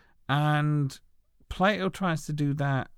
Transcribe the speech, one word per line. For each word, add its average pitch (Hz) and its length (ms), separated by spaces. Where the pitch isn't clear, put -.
And 147 680
Plato 190 400
tries 165 360
to - 60
do 147 220
that, 139 440